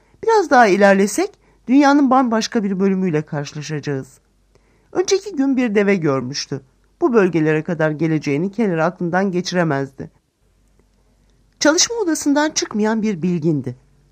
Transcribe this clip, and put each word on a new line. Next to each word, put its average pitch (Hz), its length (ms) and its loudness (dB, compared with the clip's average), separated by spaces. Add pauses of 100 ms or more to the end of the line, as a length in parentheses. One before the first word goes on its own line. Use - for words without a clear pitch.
(240)
Biraz 427 260 2
daha 247 180 6
ilerlesek 202 640 2 (360)
dünyanın 277 420 4
bambaşka 233 540 0
bir 196 160 -4
bölümüyle 185 420 0
karşılaşacağız. 143 1000 -8 (720)
Önceki 381 440 -2
gün 269 220 0
bir 247 180 0
deve 202 200 2
görmüştü. 139 680 -4 (400)
Bu 311 120 2
bölgelere 160 500 2
kadar 156 280 -2
geleceğini 156 600 -2
Keller 196 260 -2
aklından 180 540 -2
geçiremezdi. 160 800 -4 (1500)
Çalışma 330 360 0
odasından 311 560 -2
çıkmayan 220 500 -4
bir 196 200 -4
bilgindi. 156 680 -4 (220)